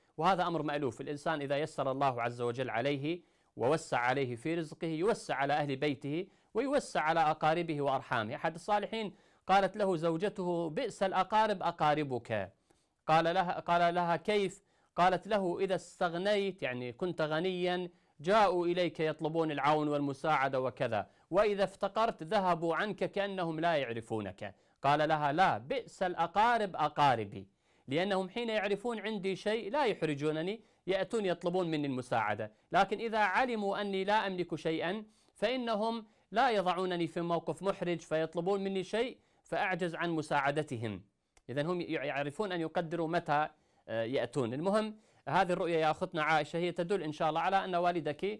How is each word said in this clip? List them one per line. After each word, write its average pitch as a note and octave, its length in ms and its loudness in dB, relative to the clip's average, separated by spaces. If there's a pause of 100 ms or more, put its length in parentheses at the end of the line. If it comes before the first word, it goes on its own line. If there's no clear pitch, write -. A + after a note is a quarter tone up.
(180)
وهذا F3 300 2
أمر E3 140 -2
مألوف. D3 400 -2
الإنسان D3 400 -4
إذا C#3 160 0
يسر C#3+ 340 -2
الله C3+ 300 0
عز A#2+ 200 -2
وجل A#2+ 280 -2
عليه C#3 520 -2 (340)
ووسع C3 420 0
عليه B2 380 0
في D#3 200 -4
رزقه E3 320 -6
يوسع E3 480 -2
على C#3 180 2
أهل D3 220 0
بيته C#3+ 520 -2 (260)
ويوسع C4 480 0
على D#3+ 180 2
أقاربه D#3 600 2
وأرحامه. C3 540 0
أحد E3 200 -2
الصالحين G#3 600 -2 (320)
قالت F#3+ 300 4
له F#3+ 180 2
زوجته: E3+ 760 -2
"بئس G3 340 -4
الأقارب G3 600 2
أقاربك". C#3+ 880 0 (540)
قال D#3+ 160 6
لها، F3 360 2
قال F3 360 4
لها: E3+ 200 2
"كيف؟" G3 480 -2 (320)
قالت F3+ 320 4
له: F#3+ 320 0
"إذا F#3 160 0
استغنيت، F#3+ 840 -2
يعني B2 320 -4
كنت F3 280 -4
غنيا، F3+ 680 -2 (320)
جاءوا F3+ 460 4
إليك F3 320 0
يطلبون D#3 520 0
العون D3 360 4
والمساعدة C#3 720 0
وكذا، A#2 460 0 (220)
وإذا G3+ 340 4
افتقرت G3+ 600 -2
ذهبوا E3+ 520 0
عنك F#3 360 -2
كأنهم F#3+ 480 -2
لا E3 160 2
يعرفونك". A2+ 800 -4 (260)
قال D3+ 280 4
لها: D3 220 2
"لا، D#3+ 260 4
بئس G3 460 -6
الأقارب G3 720 0
أقاربي، B2 720 0 (400)
لأنهم F#3 420 0
حين A#3 200 -6
يعرفون G#3+ 500 -2
عندي F#3+ 360 -4
شيء G#3 360 -4
لا C#4+ 140 2
يحرجونني، D#3+ 760 -2 (260)
يأتون F#3+ 380 0
يطلبون F3 460 0
مني D3 160 0
المساعدة، A2 640 -2 (200)
لكن G3 280 2
إذا A3 200 -2
علموا G#3 640 2
أني G3 220 0
لا G3+ 240 2
أملك F3+ 280 -4
شيئا E3+ 480 -2 (300)
فإنهم A3+ 720 -2 (260)
لا B3 180 4
يضعونني F3+ 580 2
في E3+ 140 -4
موقف E3+ 420 -2
محرج، F3 360 -2
فيطلبون E3+ 640 -2
مني G3 200 -2
شيء A3 340 -2 (260)
فأعجز F3+ 520 -2
عن E3+ 140 -2
مساعدتهم". C#3+ 920 -2 (460)
إذن C#3+ 160 -2
هم F3+ 160 -2
يعرفون C#3+ 680 -4
أن F3 100 -2
يقدروا E3 460 -2
متى، D#3+ 420 0 (380)
آه، A2+ 160 -2
يأتون. A#2+ 500 -2
المهم G#3 420 0 (320)
هذه F3 240 2
الرؤيا E3+ 280 0
يا D#3 120 4
أختنا E3+ 320 -2
عائشة D3+ 340 2
هي F3 140 -2
تدل F3 320 -2
إن D3+ 80 -4
شاء D#3 180 0
الله D#3+ 120 0
على F#3+ 240 2
أن F#3 100 -2
والدك F3 640 -2